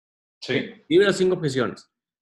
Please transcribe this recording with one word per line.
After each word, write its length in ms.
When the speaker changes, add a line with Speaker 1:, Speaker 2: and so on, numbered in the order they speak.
Speaker 1:
Sí. 160
Speaker 2:
Escribe 480
las 120
cinco 180
objeciones. 560